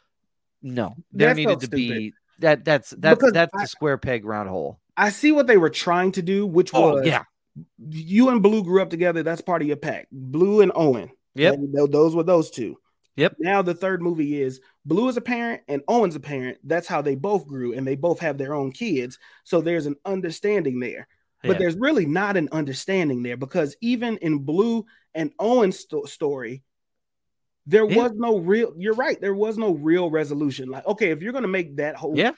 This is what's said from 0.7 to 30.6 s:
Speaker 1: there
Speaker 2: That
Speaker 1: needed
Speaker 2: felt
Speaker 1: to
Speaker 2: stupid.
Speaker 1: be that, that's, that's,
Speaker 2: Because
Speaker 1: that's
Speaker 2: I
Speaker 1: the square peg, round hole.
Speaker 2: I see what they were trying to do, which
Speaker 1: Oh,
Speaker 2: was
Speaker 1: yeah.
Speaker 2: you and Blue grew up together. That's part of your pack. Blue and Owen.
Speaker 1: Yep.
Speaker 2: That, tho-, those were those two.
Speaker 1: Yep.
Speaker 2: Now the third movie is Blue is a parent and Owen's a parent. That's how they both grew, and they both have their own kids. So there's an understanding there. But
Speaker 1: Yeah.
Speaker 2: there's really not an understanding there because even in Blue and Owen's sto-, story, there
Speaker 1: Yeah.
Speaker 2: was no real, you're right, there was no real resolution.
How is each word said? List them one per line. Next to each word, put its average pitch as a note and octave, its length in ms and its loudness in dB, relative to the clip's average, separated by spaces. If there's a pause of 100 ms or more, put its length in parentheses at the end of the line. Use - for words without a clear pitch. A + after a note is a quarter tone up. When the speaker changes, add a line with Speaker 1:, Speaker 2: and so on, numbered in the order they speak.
Speaker 1:
there C3 180 4
Speaker 2:
That - 60 2
Speaker 1:
needed D3+ 140 0
Speaker 2:
felt E3 120 0
Speaker 1:
to C3 60 -4
Speaker 2:
stupid. A#2 80 -8
Speaker 1:
be A2+ 380 -4 (260)
that, D3+ 240 2
that's, D3+ 280 0
that's, D#3+ 280 4
Speaker 2:
Because B3 140 6
Speaker 1:
that's E3 200 0
Speaker 2:
I G3+ 100 -4
Speaker 1:
the - 40 -4
square C#3+ 300 -2
peg, B2 280 -4
round G#2 220 -6
hole. E2 320 -8 (160)
Speaker 2:
I G3+ 140 2
see D4 240 2
what C#4+ 140 4
they A#3 100 8
were D#3+ 120 6
trying F3+ 440 0
to F#3+ 80 -4
do, G3 260 0
which F3+ 260 2
Speaker 1:
Oh, F3 220 6
Speaker 2:
was C3+ 120 0
Speaker 1:
yeah. C3 160 0 (640)
Speaker 2:
you F3 400 2
and A#3+ 120 2
Blue G#3+ 220 4
grew F#3 180 2
up F3 80 -4
together. E3+ 320 0
That's E3 200 -4
part E3+ 200 -2
of D3 60 -2
your D3 100 -2
pack. C3+ 340 -8
Blue D#3 500 2
and F#3+ 120 6
Owen. B2+ 380 2 (240)
Speaker 1:
Yep. C#3+ 240 4
Speaker 2:
That, C#3 140 -6
tho-, C#3+ 140 4
those D#3 280 4
were E3+ 80 2
those E3 260 4
two. F#2+ 280 -8 (400)
Speaker 1:
Yep. D#3 220 2
Speaker 2:
Now F#3+ 240 2
the F3 100 -2
third F#3 300 -2
movie D3+ 380 -2
is C3 200 -4 (240)
Blue F#3 240 2
is A#3+ 80 -4
a A#3 40 -2
parent A#3 460 -4
and C#3+ 200 -4
Owen's G3+ 280 2
a C#3+ 40 -8
parent. C3 440 -8
That's E3 240 -2
how D#3+ 140 -2
they C#3+ 140 -2
both E3+ 320 -2
grew, B2+ 260 -6
and C3+ 120 -6
they C3+ 100 -2
both E3 240 0
have D3+ 180 -4
their C#3 160 -6
own C3+ 180 -4
kids. C3+ 460 -4 (260)
So E3+ 160 0
there's D#3+ 280 -2
an C#3+ 80 -6 (100)
understanding F3+ 760 -2
there. - 280 -8 (360)
But F#3+ 100 0
Speaker 1:
Yeah. F#3+ 60 2
Speaker 2:
there's F3 180 0
really B3 280 2
not F#3+ 320 0
an D3+ 140 0
understanding D3 720 -2
there B2 140 -6
because C#3+ 440 -4
even A#3 360 -2
in D#3 220 -2
Blue G#3 460 0 (300)
and D#3 240 -4
Owen's G#3 400 2
sto-, D3 260 -8
story, C3+ 580 -8 (1040)
there G#3 240 4
Speaker 1:
Yeah. A3+ 140 4
Speaker 2:
was A#3+ 100 0
no A3 240 0
real, G3 400 2
you're G#3 160 -2
right, C#4 260 -2
there G3 140 -2
was G#3 240 -2
no A3 140 0
real D#3+ 400 2
resolution. C#3+ 580 -2